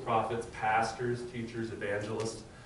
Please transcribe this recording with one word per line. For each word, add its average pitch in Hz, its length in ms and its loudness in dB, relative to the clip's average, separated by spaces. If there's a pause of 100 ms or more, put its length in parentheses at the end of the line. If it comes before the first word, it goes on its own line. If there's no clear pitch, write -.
prophets, 117 440 2 (120)
pastors, 113 640 2 (100)
teachers, 113 400 -4
evangelists. 104 720 -2 (220)